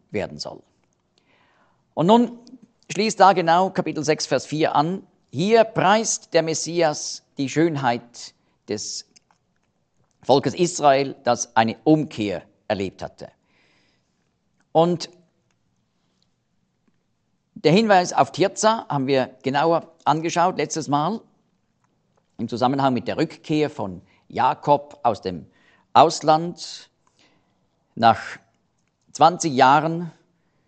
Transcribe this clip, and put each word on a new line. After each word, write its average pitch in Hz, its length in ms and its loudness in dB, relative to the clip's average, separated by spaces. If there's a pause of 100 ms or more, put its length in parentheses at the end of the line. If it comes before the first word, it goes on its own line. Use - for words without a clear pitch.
(120)
werden 78 280 -8
soll. - 220 -16 (1300)
Und 160 140 -2
nun 233 320 2 (500)
schließt 214 300 -4
da 196 140 8
genau 175 360 2
Kapitel 156 340 -6
sechs, 151 220 -2
Vers 131 200 -2
vier 151 300 -2
an. 170 300 -2 (240)
Hier 214 360 2
preist 214 680 -2
der 165 80 4
Messias 160 840 -4 (140)
die 135 120 -6
Schönheit 135 840 -4 (360)
des - 380 -10 (1160)
Volkes 135 320 2
Israel, 143 680 0
das 120 320 -2
eine 113 280 2
Umkehr 113 600 0 (260)
erlebt 95 340 -4
hatte. - 260 -18 (1400)
Und 170 380 0 (2500)
der 151 180 2
Hinweis 196 400 4
auf - 180 2
Tirza 208 560 0
haben 143 180 -4
wir 131 380 0
genauer 151 480 0 (140)
angeschaut 160 520 0
letztes 151 300 -6
Mal 151 320 -2 (1200)
im 117 100 -6
Zusammenhang 135 460 0
mit 110 160 -4
der 95 80 -4
Rückkehr 151 520 -2
von 95 320 -10 (280)
Jakob 143 760 0
aus 113 180 -2
dem 92 240 -8 (460)
Ausland 156 1000 0 (1040)
nach 113 240 4 (920)
zwanzig 160 440 2
Jahren, 156 560 2 (560)